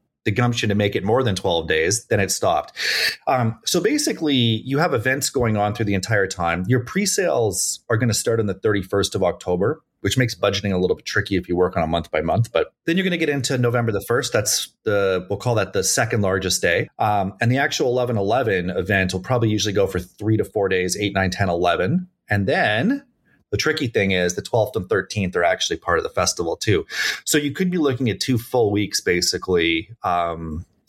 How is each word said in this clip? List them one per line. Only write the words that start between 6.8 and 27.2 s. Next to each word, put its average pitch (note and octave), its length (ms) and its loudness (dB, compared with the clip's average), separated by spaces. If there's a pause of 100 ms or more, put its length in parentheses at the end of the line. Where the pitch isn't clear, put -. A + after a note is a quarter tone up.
pre-sales D3 960 0 (100)
are A2+ 80 2
gonna A2+ 160 2
start A#2 260 0
on G#2+ 60 0
the F#2+ 100 -2
thirty-first G2+ 600 0
of F#2+ 80 -2
October, F2+ 580 0 (200)
which G2 160 -2
makes B2+ 180 0
budgeting G2+ 380 0
a F2+ 40 0
little F2+ 180 2
bit - 100 -16
tricky G2+ 300 -2
if F2 120 -2
you F2 80 -2
work F2+ 220 0
on E2 60 0
a D#2+ 40 -2
month E2 240 -4
by D#2 100 0
month. E2 300 0
But - 220 0 (120)
then E3+ 120 0
you're F#3+ 60 2
gonna F3+ 140 0
get D#3+ 120 -2
into C#3 280 -2
November A#2+ 340 0
the G#2 100 -2
first. A#2+ 320 -2
That's - 400 -2 (100)
the, F#2+ 460 2
we'll G2 100 -4
call A#2+ 160 0
that G2 180 -2
the F#2+ 100 0
second A2+ 380 0
largest F#2+ 400 0
day. F2 280 2 (100)
Um, G#2 400 0
and A#2+ 120 2
the C3 60 2
actual D3 300 0
eleven B2 300 0
eleven G2+ 520 0
event F#2 440 0
will F#2 80 -2
probably A#2 280 0
usually G#2 240 0
go G2 140 4
for F2+ 120 -2
three G#2+ 380 -2
to G#2 60 2
four G2 240 -2
days, F#2 300 0
eight, G2+ 160 -2
nine, F#2+ 180 0
ten, F#2+ 180 0
eleven. F2+ 600 0 (200)
And G2+ 180 0
then D#3 580 0 (460)
the G#2 60 -2
tricky D3+ 300 0
thing G2 240 0
is F2+ 240 0
the G2 60 -6
twelfth G#2+ 340 0
and F#2 120 -4
thirteenth F#2+ 480 -2
are F2 80 2
actually - 340 0
part E2+ 200 0
of D2+ 60 0
the - 60 -6
festival F2 460 -2
too. F2 300 0 (400)